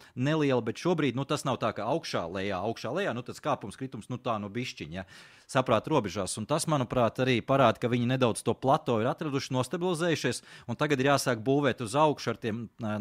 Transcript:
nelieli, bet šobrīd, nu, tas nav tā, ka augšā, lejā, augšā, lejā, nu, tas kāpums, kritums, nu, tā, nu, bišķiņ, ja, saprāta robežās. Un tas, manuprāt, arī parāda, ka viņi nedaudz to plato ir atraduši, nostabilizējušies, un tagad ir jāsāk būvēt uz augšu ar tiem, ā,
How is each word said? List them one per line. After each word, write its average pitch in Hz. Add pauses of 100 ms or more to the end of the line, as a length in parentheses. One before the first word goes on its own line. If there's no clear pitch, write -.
(180)
nelieli, 139
bet 113
šobrīd, 156
nu, 131
tas 147
nav 127
tā, 117
ka 104
augšā, 123 (100)
lejā, 98
augšā, 110
lejā, 170
nu, 120
tas 110
kāpums, 123
kritums, 127
nu, 123
tā, 120
nu, 101
bišķiņ, 98
ja, 92 (400)
saprāta 131
robežās. 101
Un -
tas, 156
manuprāt, 127
arī 127
parāda, 127
ka -
viņi 120
nedaudz 123
to 113
plato 131
ir 107
atraduši, 139
nostabilizējušies, 160 (240)
un 117
tagad 147
ir 139
jāsāk 131
būvēt 135
uz 101
augšu 143
ar -
tiem, 113 (160)
ā, 107